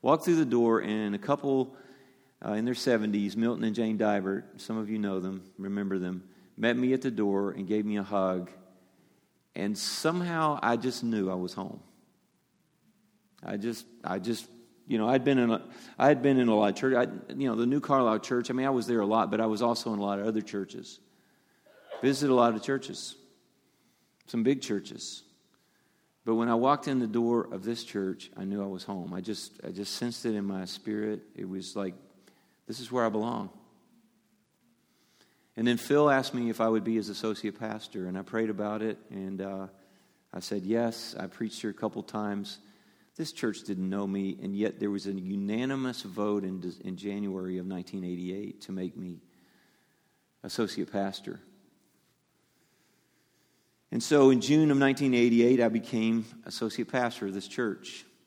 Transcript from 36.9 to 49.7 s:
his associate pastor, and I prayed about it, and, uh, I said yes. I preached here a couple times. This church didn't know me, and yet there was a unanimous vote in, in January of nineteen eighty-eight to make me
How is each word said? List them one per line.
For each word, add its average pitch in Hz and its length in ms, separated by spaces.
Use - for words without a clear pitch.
his 107 140
associate 104 500
pastor, 107 480
and 92 100
I 98 60
prayed 113 260
about 104 320
it, 107 160
and, 95 280
uh, 95 280
I 90 60
said 92 240
yes. 113 560
I 95 80
preached - 340
here 113 80
a 101 60
couple 110 260
times. 101 560
This 156 180
church - 300
didn't 92 260
know 98 180
me, 98 340
and 98 140
yet 104 240
there 104 120
was 98 140
a 101 60
unanimous 107 920
vote 104 420
in, 92 260
in 92 100
January 95 600
of 90 80
nineteen 92 380
eighty-eight 90 580
to - 100
make 92 240
me 90 240